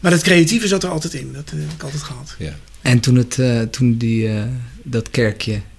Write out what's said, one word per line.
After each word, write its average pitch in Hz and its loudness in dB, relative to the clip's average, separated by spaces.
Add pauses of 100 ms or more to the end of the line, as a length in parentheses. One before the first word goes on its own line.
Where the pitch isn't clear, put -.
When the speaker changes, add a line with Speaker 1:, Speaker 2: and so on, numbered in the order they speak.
Speaker 1:
Maar 175 2
dat 170 4
creatieve 185 4
zat 190 2
er 180 -2
altijd 160 -4
in. 131 -10
Dat, 143 -12
eh, 151 -8
heb 151 -6
ik - -14
altijd 147 -8
gehad. 131 -14
Speaker 2:
Ja. 76 -8 (260)
Speaker 3:
En 123 4
toen 123 4
het, 120 2
eh, 120 2
toen 117 0
die, 113 0
eh, 107 -2 (400)
dat 120 -4
kerkje 107 0 (180)